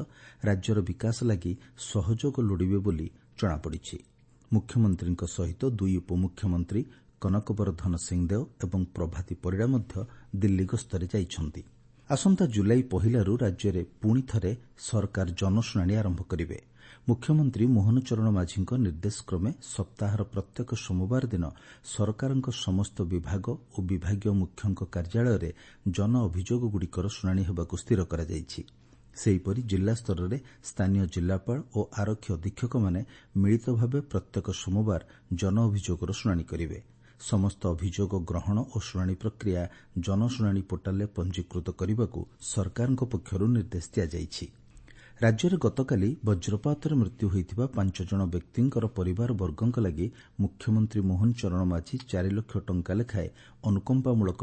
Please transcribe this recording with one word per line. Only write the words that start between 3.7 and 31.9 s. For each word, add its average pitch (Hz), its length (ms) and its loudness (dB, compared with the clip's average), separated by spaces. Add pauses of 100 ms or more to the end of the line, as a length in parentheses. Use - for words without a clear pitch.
ମୁଖ୍ୟମନ୍ତ୍ରୀଙ୍କ 98 760 2
ସହିତ 85 380 -4 (100)
ଦୁଇ 95 240 2
ଉପମୁଖ୍ୟମନ୍ତ୍ରୀ 90 840 0 (360)
କନକବର୍ଦ୍ଧନ 98 800 0
ସିଂଦେଓ 90 460 0 (200)
ଏବଂ 92 180 -2 (140)
ପ୍ରଭାତୀ 87 400 -4
ପରିଡ଼ା 92 320 0
ମଧ୍ୟ 127 280 0 (420)
ଦିଲ୍ଲୀ 95 280 4
ଗସ୍ତରେ 92 420 -4
ଯାଇଛନ୍ତି। 87 560 -4 (480)
ଆସନ୍ତା 185 360 4
ଜୁଲାଇ 110 360 4
ପହିଲାରୁ 107 540 2
ରାଜ୍ୟରେ 92 460 0 (160)
ପୁଣି 113 240 4
ଥରେ 110 300 -2 (260)
ସରକାର 98 520 -2
ଜନଶୁଣାଣି 95 640 2
ଆରମ୍ଭ 95 260 0
କରିବେ। 82 360 -6 (500)
ମୁଖ୍ୟମନ୍ତ୍ରୀ 127 580 2
ମୋହନ 110 340 6
ଚରଣ 113 300 0
ମାଝୀଙ୍କ 92 440 0
ନିର୍ଦ୍ଦେଶ 101 520 -2
କ୍ରମେ 95 240 0 (120)
ସପ୍ତାହର - 640 -4
ପ୍ରତ୍ୟେକ - 500 -8
ସୋମବାର 98 520 0
ଦିନ 92 180 -2 (400)
ସରକାରଙ୍କ 127 720 -2
ସମସ୍ତ 95 480 -2
ବିଭାଗ 90 440 -2 (280)
ଓ - 80 -6
ବିଭାଗୀୟ 95 480 0
ମୁଖ୍ୟଙ୍କ 98 540 0
କାର୍ଯ୍ୟାଳୟରେ 90 640 0 (380)
ଜନ 98 240 2 (100)
ଅଭିଯୋଗଗୁଡ଼ିକର 92 840 -2
ଶୁଣାଣି 95 340 0
ହେବାକୁ 85 340 -2
ସ୍ଥିର 95 280 0
କରାଯାଇଛି। 80 560 -6 (540)
ସେହିପରି 95 480 2
ଜିଲ୍ଲା 101 320 0
ସ୍ତରରେ 95 440 -4 (240)
ସ୍ଥାନୀୟ 98 440 2
ଜିଲ୍ଲାପାଳ 92 520 -2 (160)
ଓ 104 60 0 (180)